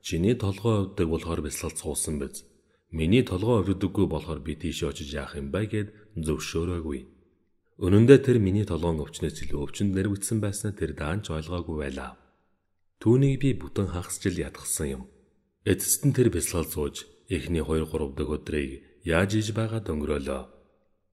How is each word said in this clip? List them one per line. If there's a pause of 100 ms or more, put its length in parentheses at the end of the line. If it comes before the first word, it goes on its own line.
"Чиний
толгой
өвддөг
болохоор
бясалгалд
суусан
биз? (460)
Миний
толгой
өвддөггүй
болохоор
би
тийш
очиж
яах
юм
бэ?" (100)
гэд (360)
зөвшөөрөөгүй. (840)
Үнэн
дээр
тэр
миний
толгойн
өвчнөөс
илүү
өвчнөд
нэрвэгдсэн
байснаа
тэр
даанч
ойлгоогүй
байлаа. (840)
Түүнийг
би
бүтэн
хагас
жил
ятгсан
юм. (600)
Эцэст
нь
тэр
бясалгал
сууж, (240)
эхний
хоёр,
гурав
дахь
өдрийг (200)
яаж
иж
байгаад
өнгөрөөлөө. (680)